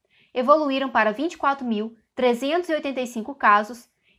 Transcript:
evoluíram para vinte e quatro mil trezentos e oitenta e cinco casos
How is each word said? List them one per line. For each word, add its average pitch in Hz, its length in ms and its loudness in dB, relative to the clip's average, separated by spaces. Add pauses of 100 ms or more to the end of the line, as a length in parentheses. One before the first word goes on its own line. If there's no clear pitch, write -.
(340)
evoluíram 269 560 2
para 220 220 2
vinte 285 220 -4
e - 40 -20
quatro 277 300 -2
mil 220 300 -4 (180)
trezentos 269 540 0
e 320 40 0
oitenta 277 280 -4
e 247 60 -6
cinco 247 280 -10
casos 214 540 0 (300)